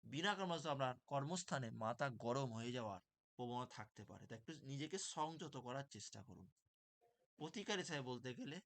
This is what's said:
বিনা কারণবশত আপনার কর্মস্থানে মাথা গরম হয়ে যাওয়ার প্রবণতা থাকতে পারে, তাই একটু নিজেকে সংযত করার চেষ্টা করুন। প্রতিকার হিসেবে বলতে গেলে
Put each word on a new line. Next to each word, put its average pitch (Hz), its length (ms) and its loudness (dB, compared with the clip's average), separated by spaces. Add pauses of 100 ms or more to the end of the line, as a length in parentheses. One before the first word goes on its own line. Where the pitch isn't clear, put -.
বিনা 160 320 4
কারণবশত 170 400 2
আপনার 131 180 6 (140)
কর্মস্থানে 139 600 2 (160)
মাথা 120 260 2
গরম 120 480 2
হয়ে 120 200 -2
যাওয়ার 101 240 -2 (380)
প্রবণতা 123 380 -2
থাকতে 107 320 -10
পারে, 95 160 -12
তাই - 120 -8
একটু - 160 -10 (180)
নিজেকে 151 260 -2 (180)
সংযত 156 420 0
করার 127 280 -2 (100)
চেষ্টা 107 320 -8
করুন। 95 200 -12 (920)
প্রতিকার 196 400 0
হিসেবে 151 320 0
বলতে 127 220 -2
গেলে 180 320 -4